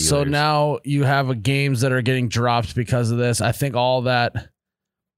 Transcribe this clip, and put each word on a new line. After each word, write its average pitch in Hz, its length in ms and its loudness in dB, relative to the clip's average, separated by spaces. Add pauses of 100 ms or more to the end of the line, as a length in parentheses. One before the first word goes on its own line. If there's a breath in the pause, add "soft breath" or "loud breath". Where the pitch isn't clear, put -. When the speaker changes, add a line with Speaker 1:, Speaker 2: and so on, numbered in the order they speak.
Speaker 1:
So 143 180 0
Speaker 2:
Steelers. 143 40 -2
Speaker 1:
now 147 540 0
you 143 200 0
have 139 260 2
a 131 60 -2
games 135 460 0
that 135 100 2
are 127 100 0
getting 123 260 0
dropped 117 480 0
because 120 360 0
of 120 80 0
this. 120 220 0
I 113 100 2
think 135 240 -4
all 127 280 0
that, 120 460 -2 (680)